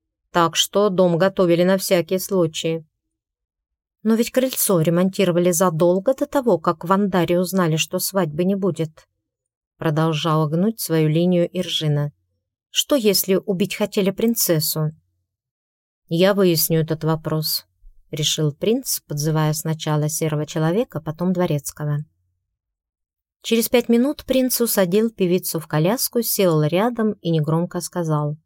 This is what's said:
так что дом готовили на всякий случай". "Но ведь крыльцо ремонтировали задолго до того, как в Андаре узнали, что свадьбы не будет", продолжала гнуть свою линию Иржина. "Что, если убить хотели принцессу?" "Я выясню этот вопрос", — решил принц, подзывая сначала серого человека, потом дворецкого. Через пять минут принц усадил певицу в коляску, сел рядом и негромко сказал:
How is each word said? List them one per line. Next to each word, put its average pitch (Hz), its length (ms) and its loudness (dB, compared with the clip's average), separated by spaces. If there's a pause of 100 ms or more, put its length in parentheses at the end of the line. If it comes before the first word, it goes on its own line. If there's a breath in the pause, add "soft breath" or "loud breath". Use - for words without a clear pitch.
(320)
так 165 240 2
что 208 340 2
дом 180 280 2
готовили 175 460 2
на 190 140 4
всякий 185 420 0
случай". 165 640 -2 (1200)
"Но 220 120 2
ведь 233 160 0
крыльцо 247 500 0
ремонтировали 175 720 2
задолго 180 600 2
до 285 120 -6
того, 240 340 0
как 165 240 -2
в 170 80 0
Андаре 180 480 2
узнали, 175 380 0
что 180 220 -4
свадьбы 175 440 0
не 196 120 0
будет", 165 520 -4 (720)
продолжала 156 680 0
гнуть 180 340 -2
свою 160 260 0
линию 170 440 2
Иржина. 151 600 -2 (580)
"Что, - 260 0
если 196 400 2
убить 190 400 -2
хотели 196 360 -2
принцессу?" 160 800 -2 (1160)
"Я 185 260 2
выясню 165 480 2
этот 156 220 -4
вопрос", — 156 640 -4 (460)
решил 151 420 -2
принц, 233 460 -2
подзывая 156 540 -2
сначала 156 560 -2
серого 151 360 -4
человека, 165 560 -2
потом 175 320 -4
дворецкого. 147 720 -4 (1400)
Через 226 260 0
пять 240 220 0
минут 247 340 0
принц 254 380 0
усадил 214 480 2
певицу 180 500 -2
в - 80 -12
коляску, 190 540 -2
сел 170 420 2
рядом 214 580 0
и 170 80 -4
негромко 165 520 -2
сказал: 151 640 -4